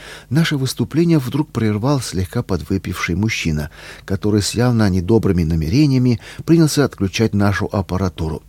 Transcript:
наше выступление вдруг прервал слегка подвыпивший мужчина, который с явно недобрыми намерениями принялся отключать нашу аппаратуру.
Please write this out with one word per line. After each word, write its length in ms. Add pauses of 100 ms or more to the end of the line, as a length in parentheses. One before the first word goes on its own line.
(300)
наше 280
выступление 600
вдруг 320
прервал 520
слегка 420
подвыпивший 720
мужчина, 540 (340)
который 380
с 120
явно 360
недобрыми 540
намерениями 760 (260)
принялся 380
отключать 500
нашу 380
аппаратуру. 760